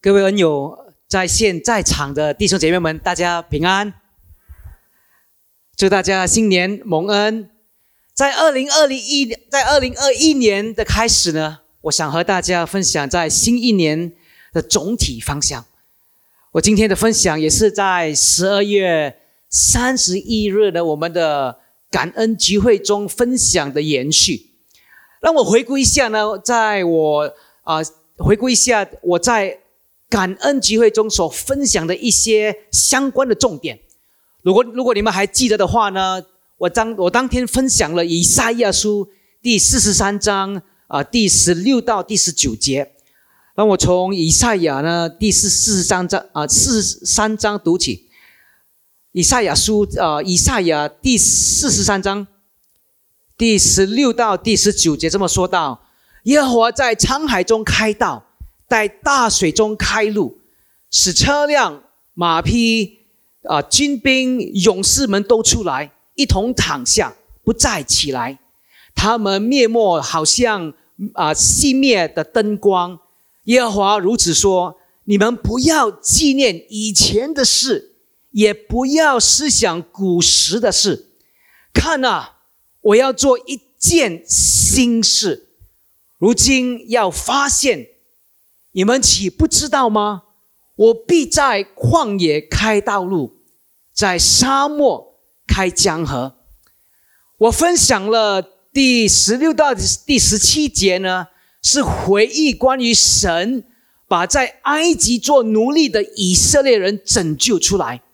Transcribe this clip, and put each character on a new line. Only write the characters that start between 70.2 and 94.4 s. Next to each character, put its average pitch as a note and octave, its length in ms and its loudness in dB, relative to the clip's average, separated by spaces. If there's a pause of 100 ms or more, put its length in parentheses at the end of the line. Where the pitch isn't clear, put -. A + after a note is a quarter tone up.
像， G3+ 480 -2 (400)
啊， D#3 220 0
熄 - 420 0
灭 A3+ 300 2
的 D#3+ 160 -6
灯 G#3 340 -2
光。” F3+ 420 0 (460)
耶 B3 200 4
和 A3 60 -4
华 G3+ 280 2
如 G3 160 0
此 E3+ 180 0
说 F3+ 440 0 (260)
：“你 G3+ 140 0
们 A3+ 180 2
不 A3+ 240 -4
要 C4+ 320 2
纪 C4+ 420 0
念 A#3+ 360 0
以 G#3+ 240 -6
前 B3 400 0
的 C#4 100 -2
事， - 540 -2 (340)
也 G#3 220 2
不 A#3 320 -4
要 C#4+ 340 2
思 C#4+ 300 0
想 F3 420 0
古 F3+ 300 0
时 F3+ 400 0
的 G#3+ 100 0
事。 - 400 -2 (640)
看 D4+ 320 0
啊， F3+ 320 -4 (420)
我 G#3+ 160 4
要 C4 160 4
做 B3+ 260 2
一 C4+ 220 -14 (180)
件 A3+ 480 0
新 - 800 2
事， - 460 -2 (680)
如 A3 160 2
今 B3 560 0
要 A3 220 0
发 C#4 380 -2
现， G#3 400 -2 (840)
你 F#3 140 0
们 B3 160 2
岂 F#3+ 280 0
不 - 160 0
知 D4+ 220 -2
道 C4 220 2
吗？ G#3 340 -2 (520)
我 A3+ 180 4
必 E4+ 320 0
在 C4+ 400 0 (100)
旷 A#3+ 420 0
野 D#3 220 0
开 G#3+ 400 0
道 G3+ 240 -2
路， F3+ 380 -6 (500)
在 F#3+ 260 0
沙 C4+ 520 2